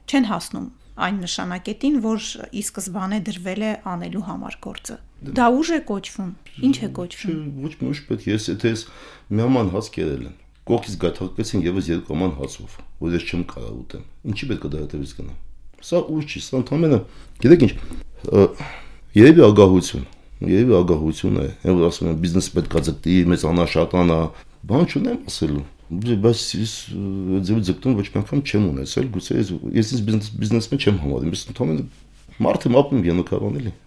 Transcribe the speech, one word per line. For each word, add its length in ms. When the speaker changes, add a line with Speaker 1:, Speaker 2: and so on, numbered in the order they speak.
Speaker 1:
չեն 280
հասնում 380
այն 260
նշանակետին, 800
որ 280
ի 120
սկզբանե 600
դրվել 400
է 100
անելու 380
համար 360
գործը։ 380
Speaker 2:
Դե 160
Speaker 1:
Դա 180
ուժ 200
է 120
կոչվում, 500
ինչ 160
է 140
կոչվում։ 440
Speaker 2:
Չէ, 140
ոչ 160
մի 140
ուժ 140
պետք, 260
ես 180
եթե 240
ես 140
մի 180
աման 280
հաց 180
կերել 340
եմ, 120
կողքից 300
գայթակղեցին 680
ևս 260
երկու 260
աման 180
հացով, 440
որ 240
ես 80
չեմ 180
կարող 300
ուտեմ։ 320
Ինչի՞ 260
պետք 160
է 80
դա 120
հետևից 300
գնամ։ 280
Սա 180
ուժ 240
չի, 140
սա 220
ընդամենը, 360
գիտեք 240
ինչ, 60
ը, 220
երևի 280
ագահություն, 640
երևի 340
ագահություն 600
է, 120
այն 180
որ 100
ասում 220
են, 100
«Բիզնեսը 360
պետք 200
է 100
ձգտի, 320
մեծանա, 400
շատանա», 540
բան 260
չունեմ 360
ասելու, 400
բայց 360
ես, 220
ը, 560
ձևի 220
ձգտում 340
ոչ 80
մի 120
անգամ 260
չեմ 220
ունեցել, 440
գուցե 240
ես, 180
ես 180
ինձ 140
բիզնես-, 300
բիզնեսմեն 500
չեմ 160
համարում, 340
ես 120
ընդամենը 400
մարդ 240
եմ, 180
ապրում 200
եմ, 80
ելնքաբան 520
էլի։ 140